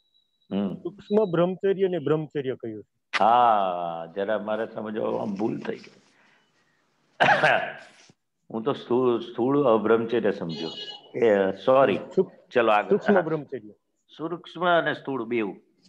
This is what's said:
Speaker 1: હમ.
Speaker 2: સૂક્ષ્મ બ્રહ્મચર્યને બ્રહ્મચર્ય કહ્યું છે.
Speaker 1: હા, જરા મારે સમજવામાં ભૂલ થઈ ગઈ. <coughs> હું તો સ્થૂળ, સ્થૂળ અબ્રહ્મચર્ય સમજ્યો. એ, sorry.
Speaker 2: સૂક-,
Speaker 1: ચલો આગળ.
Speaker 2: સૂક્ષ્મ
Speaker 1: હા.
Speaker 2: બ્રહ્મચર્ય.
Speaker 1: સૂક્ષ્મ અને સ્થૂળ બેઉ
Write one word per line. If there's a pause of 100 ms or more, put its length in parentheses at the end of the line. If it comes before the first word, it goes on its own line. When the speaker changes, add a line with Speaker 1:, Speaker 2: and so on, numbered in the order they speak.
(560)
Speaker 1:
હમ.
Speaker 2:
સૂક્ષ્મ
બ્રહ્મચર્યને
બ્રહ્મચર્ય
કહ્યું
છે.
Speaker 1:
હા,
જરા
મારે
સમજવામાં
ભૂલ
થઈ
ગઈ. (1200)
<coughs> (560)
હું
તો
સ્થૂળ,
સ્થૂળ
અબ્રહ્મચર્ય
સમજ્યો. (420)
એ,
sorry. (160)
Speaker 2:
સૂક-, (180)
Speaker 1:
ચલો
આગળ.
Speaker 2:
સૂક્ષ્મ
Speaker 1:
હા.
Speaker 2:
બ્રહ્મચર્ય. (440)
Speaker 1:
સૂક્ષ્મ
અને
સ્થૂળ
બેઉ (360)